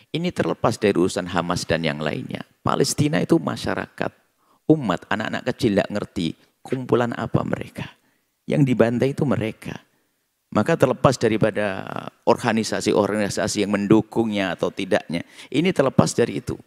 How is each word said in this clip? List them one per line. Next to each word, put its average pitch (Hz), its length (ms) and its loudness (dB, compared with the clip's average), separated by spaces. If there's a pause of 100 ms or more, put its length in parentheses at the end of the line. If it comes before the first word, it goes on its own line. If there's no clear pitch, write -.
(120)
Ini 170 160 -2
terlepas - 480 -2
dari 101 160 2
urusan 90 320 0
Hamas 87 400 -2
dan 82 160 0
yang 76 240 -2
lainnya. - 400 -6 (160)
Palestina - 560 0
itu 165 240 2
masyarakat, - 720 -6 (560)
umat, 123 400 2
anak-anak 110 400 -4
kecil 104 320 2
nggak - 80 0
ngerti 95 480 -4 (240)
kumpulan 123 560 -2
apa - 240 -2
mereka. - 560 -8 (480)
Yang 151 240 2
dibantai 120 480 2
itu 165 80 0
mereka. - 560 -4 (720)
Maka 107 240 2
terlepas 127 400 4
daripada 104 720 0 (400)
organisasi-organisasi 104 1400 0
yang 101 80 -2
mendukungnya 104 800 2
atau - 160 -2
tidaknya, 92 560 -2 (240)
ini 170 240 0
terlepas 139 400 2
dari 120 320 -2
itu, - 220 -8